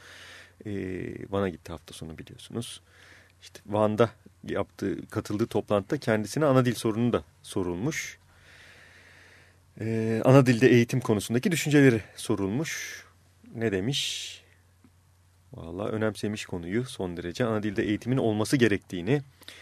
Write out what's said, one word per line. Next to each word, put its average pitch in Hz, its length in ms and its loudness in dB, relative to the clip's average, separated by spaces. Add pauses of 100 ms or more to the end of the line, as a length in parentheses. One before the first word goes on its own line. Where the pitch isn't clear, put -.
(640)
e, 107 60 -8 (600)
Van'a 98 180 -2
gitti 80 220 -12
hafta - 220 -14
sonu 80 240 -14
biliyorsunuz. - 640 -14 (600)
İşte - 240 -20
Van'da 107 440 2 (340)
yaptığı, - 640 -6
katıldığı 104 400 -4
toplantıda 104 500 -2
kendisine 110 480 0
ana 131 200 4
dil 120 100 0
sorunu 113 380 0
da 87 100 0 (200)
sorulmuş. 92 760 -6 (1600)
Ee, 110 460 -2
ana 135 200 10
dilde 123 240 6
eğitim 120 300 6
konusundaki 120 520 0
düşünceleri 139 500 6 (140)
sorulmuş. 107 880 -4 (520)
Ne 113 160 0
demiş? 101 600 -4 (1200)
Vallahi 87 360 -8
önemsemiş 107 540 -4
konuyu 92 380 -4
son 92 340 -8
derece. 87 280 -6
Ana 107 180 -2
dilde 104 200 -2
eğitimin 113 340 -2
olması 110 400 0
gerektiğini, 107 640 2 (400)